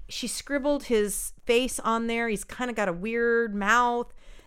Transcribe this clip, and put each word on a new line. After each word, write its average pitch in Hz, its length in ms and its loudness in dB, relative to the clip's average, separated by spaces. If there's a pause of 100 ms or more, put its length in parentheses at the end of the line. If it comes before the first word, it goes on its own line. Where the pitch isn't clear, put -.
she - 180 -8
scribbled 285 580 0
his 208 480 0 (140)
face 240 340 2
on 226 280 0
there. 233 200 0
He's 208 160 -2
kinda 247 300 -6
got 208 140 0
a 170 40 0
weird 233 640 0
mouth. 240 580 2 (340)